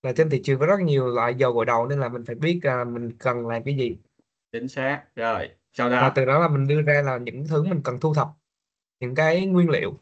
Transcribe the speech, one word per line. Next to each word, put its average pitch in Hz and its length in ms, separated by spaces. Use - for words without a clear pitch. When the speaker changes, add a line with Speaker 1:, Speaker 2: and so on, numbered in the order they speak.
Speaker 1:
Là 131 140
trên 160 140
thị 135 140
trường 135 160
có 151 60
rất 196 140
nhiều 139 260
loại 120 280
dầu 127 180
gội 117 140
đầu 117 200
nên 139 140
là 123 80
mình 120 180
phải 120 80
biết, 170 280
à, 127 220
mình 120 340
cần 120 280
làm 117 180
cái 139 120
gì. 117 220
Speaker 2:
Chính 120 160
xác. 135 360
Rồi, 113 340
sau 123 180
đó. 123 120
Speaker 1:
Và 131 120
từ 131 100
đó 135 140
là 170 100
mình 139 180
đưa 151 160
ra 147 200
là 131 160
những 120 300
thứ 156 140
mình 175 220
cần 127 160
thu 156 140
thập, 139 140
những 123 140
cái 160 320
nguyên 180 240
liệu. 139 320